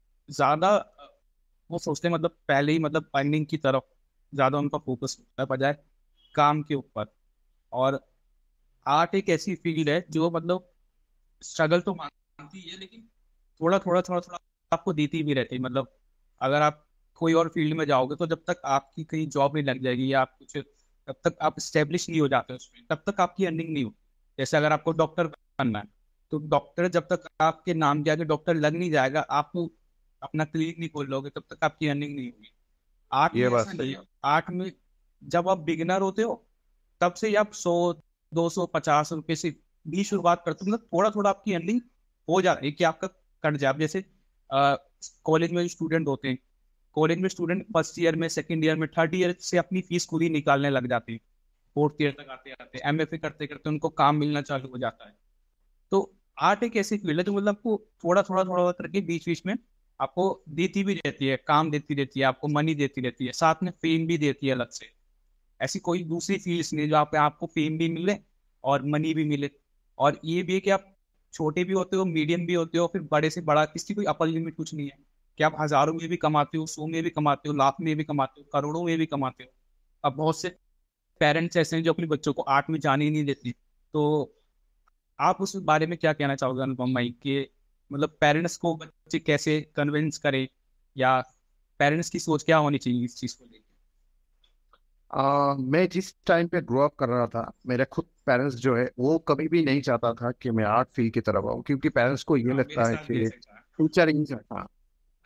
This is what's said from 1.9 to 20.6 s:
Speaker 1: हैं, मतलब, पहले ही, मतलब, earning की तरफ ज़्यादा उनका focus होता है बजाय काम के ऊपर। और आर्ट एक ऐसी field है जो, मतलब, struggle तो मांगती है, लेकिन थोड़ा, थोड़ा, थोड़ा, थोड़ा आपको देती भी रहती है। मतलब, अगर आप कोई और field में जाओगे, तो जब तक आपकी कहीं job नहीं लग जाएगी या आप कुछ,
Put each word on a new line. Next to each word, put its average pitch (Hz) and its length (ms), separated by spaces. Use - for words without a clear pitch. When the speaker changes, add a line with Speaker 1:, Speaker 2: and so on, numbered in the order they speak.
Speaker 1:
हैं, 170 80
मतलब, 160 220
पहले 143 240
ही, 165 80
मतलब, 156 360
earning 147 300
की 147 120
तरफ 135 300
ज़्यादा 135 240
उनका 143 200
focus 131 420
होता - 220
है 135 60
बजाय 135 360
काम 147 280
के 151 120
ऊपर। 110 300
और 135 420
आर्ट 160 280
एक 196 140
ऐसी 170 260
field 160 340
है 170 200
जो, 160 220
मतलब, 170 380
struggle 165 400
तो 190 140
मांगती 156 760
है, 185 100
लेकिन 220 280
थोड़ा, 180 180
थोड़ा, 180 220
थोड़ा, 180 180
थोड़ा - 180
आपको 170 200
देती 151 300
भी 147 100
रहती 127 220
है। 127 60
मतलब, 127 300
अगर 143 200
आप 151 260
कोई 165 180
और 165 160
field 156 280
में 156 80
जाओगे, 139 300
तो 170 120
जब 160 200
तक 175 180
आपकी 143 380
कहीं 156 240
job 143 260
नहीं 151 100
लग 131 180
जाएगी 131 320
या 135 80
आप - 180
कुछ, - 180